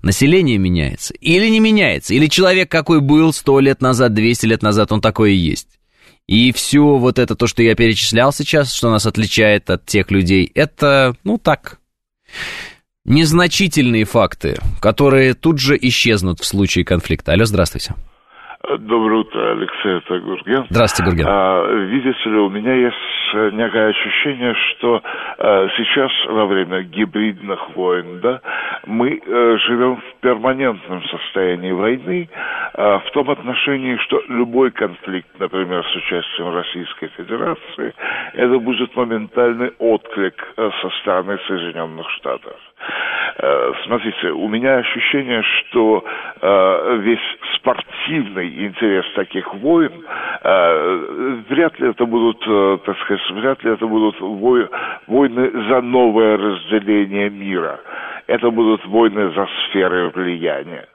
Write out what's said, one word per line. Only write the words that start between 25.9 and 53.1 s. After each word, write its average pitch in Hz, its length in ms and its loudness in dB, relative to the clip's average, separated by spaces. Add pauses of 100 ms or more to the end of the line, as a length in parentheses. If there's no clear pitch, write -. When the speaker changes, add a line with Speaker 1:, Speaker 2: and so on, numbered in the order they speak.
Speaker 2:
во 107 180 0
время 95 360 -2
гибридных 98 920 -4
войн, 90 460 -4
да, 127 200 -2 (460)
мы, 120 340 -2
э, 117 360 2 (100)
живем 123 300 0
в - 240 -20
перманентном 120 880 -2
состоянии 90 640 -4
войны, 131 560 -2 (460)
э, 101 300 2
в - 80 -8
том 143 180 -2
отношении, 131 680 -4
что - 320 -2
любой 123 420 0
конфликт, 92 580 -6 (120)
например, 90 440 -4
с - 120 -6
участием 87 580 -6
Российской 87 600 -8
Федерации, 117 800 -8 (400)
это 123 260 2
будет 123 340 -4
моментальный 120 840 -2
отклик, 104 540 -2 (220)
э, 110 140 -2 (100)
со 92 100 -6 (100)
стороны 95 360 -2 (120)
Соединенных 82 640 -8
Штатов. - 420 -8 (840)
Э, 65 340 0 (140)
смотрите, 107 440 -4
у 80 180 -4
меня 127 280 0
ощущение, 123 680 -2
что, 110 600 0 (360)
э, 95 640 2
весь 110 160 0 (380)
спортивный 101 1080 -6
интерес 98 380 0 (100)
таких 95 400 -6
войн, 151 380 2 (500)
э, 90 1040 0
вряд 160 320 0
ли 131 100 0
это 120 140 -2
будут, 113 420 0
э, 98 380 2
так 98 160 -6
сказать, 98 300 -4